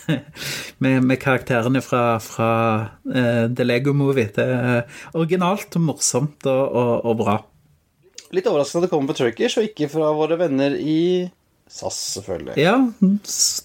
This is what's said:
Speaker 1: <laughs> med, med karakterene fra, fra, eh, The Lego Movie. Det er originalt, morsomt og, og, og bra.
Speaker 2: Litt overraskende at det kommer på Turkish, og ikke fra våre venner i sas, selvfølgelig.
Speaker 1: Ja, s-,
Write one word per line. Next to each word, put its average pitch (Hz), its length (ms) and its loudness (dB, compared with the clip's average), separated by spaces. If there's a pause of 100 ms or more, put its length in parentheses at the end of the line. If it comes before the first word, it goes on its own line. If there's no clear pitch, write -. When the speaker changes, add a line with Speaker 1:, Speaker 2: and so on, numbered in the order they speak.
Speaker 1:
<laughs> 135 140 -2 (580)
med, 131 240 2
med 127 160 2
karakterene 123 640 0
fra, 120 400 0
fra, 113 300 -2 (580)
eh, 120 400 2
The 123 160 0
Lego 127 280 2
Movie. 139 360 2
Det 120 160 0
er 123 400 0 (300)
originalt, 180 680 0
morsomt 143 640 -2
og, 135 300 2
og, 120 300 2
og 117 200 2
bra. 104 140 2 (960)
Speaker 2:
Litt 185 80 2
overraskende 170 400 0
at 180 60 0
det - 20 -2
kommer 151 220 0
på - 80 -2
Turkish, 131 340 0
og 214 140 2
ikke 151 180 -4
fra 151 240 0
våre 151 240 0
venner 143 400 0
i 175 540 0 (420)
sas, - 240 -8 (220)
selvfølgelig. 78 420 -8
Speaker 1:
Ja, 175 140 4 (500)
s-, - 420 -4